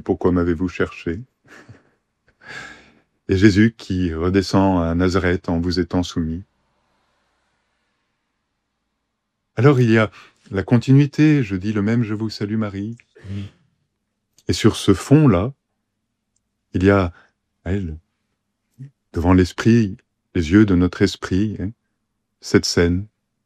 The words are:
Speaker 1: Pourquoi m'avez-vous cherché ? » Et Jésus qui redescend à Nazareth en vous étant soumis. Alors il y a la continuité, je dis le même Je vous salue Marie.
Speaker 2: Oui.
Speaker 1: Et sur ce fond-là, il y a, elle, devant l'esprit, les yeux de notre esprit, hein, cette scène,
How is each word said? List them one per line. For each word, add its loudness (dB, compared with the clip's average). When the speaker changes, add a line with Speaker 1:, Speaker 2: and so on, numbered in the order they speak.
Speaker 1:
Pourquoi -2
m'avez-vous -2
cherché ? » -8
Et 0
Jésus 4
qui -4
redescend 0
à -2
Nazareth 0
en -2
vous -2
étant -2
soumis. -8
Alors 4
il 2
y 4
a 0
la -2
continuité, 2
je -6
dis -4
le -2
même 0
Je -6
vous -6
salue -8
Marie. -8
Speaker 2:
Oui. -12
Speaker 1:
Et -2
sur 2
ce 2
fond-là, 2
il -2
y 6
a, 2
elle, -6
devant 0
l'esprit, 2
les -4
yeux 6
de 2
notre 0
esprit, -2
hein, -8
cette 0
scène, 0